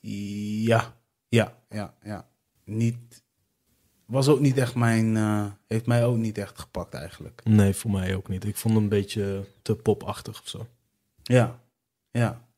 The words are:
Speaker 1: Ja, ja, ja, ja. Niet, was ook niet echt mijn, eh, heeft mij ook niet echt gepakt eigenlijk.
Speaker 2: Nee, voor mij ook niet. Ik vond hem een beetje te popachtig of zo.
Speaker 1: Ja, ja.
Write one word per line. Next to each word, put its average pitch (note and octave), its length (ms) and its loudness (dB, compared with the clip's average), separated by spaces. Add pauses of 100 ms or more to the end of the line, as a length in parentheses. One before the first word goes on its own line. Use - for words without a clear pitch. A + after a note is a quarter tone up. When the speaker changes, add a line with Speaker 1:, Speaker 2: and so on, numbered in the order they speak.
Speaker 1:
Ja, G#2 920 -2 (340)
ja, A2+ 280 2 (140)
ja, G#2 240 -10 (100)
ja. G#2 220 -12 (380)
Niet, A#2 580 -4 (840)
was C3+ 220 2
ook C#3+ 120 6
niet C3+ 180 2
echt B2 160 -2
mijn, A2+ 420 2
eh, G#2+ 280 0 (240)
heeft A#2 180 -2
mij A#2+ 180 2
ook A#2+ 120 2
niet A2+ 220 -4
echt G2+ 200 -10
gepakt - 360 -12
eigenlijk. - 500 -14
Speaker 2:
Nee, G#2 300 6
voor - 160 -6
mij F#2+ 260 -2
ook F#2 120 -8
niet. F#2 160 -6
Ik G#2 120 -6
vond A2+ 180 0
hem A2 80 4
een G#2 60 0
beetje G2 560 -2 (180)
te - 120 0
popachtig - 680 -4
of - 80 -18
zo. B2+ 180 -12 (560)
Speaker 1:
Ja, A#2+ 380 2 (500)
ja. - 340 -2 (140)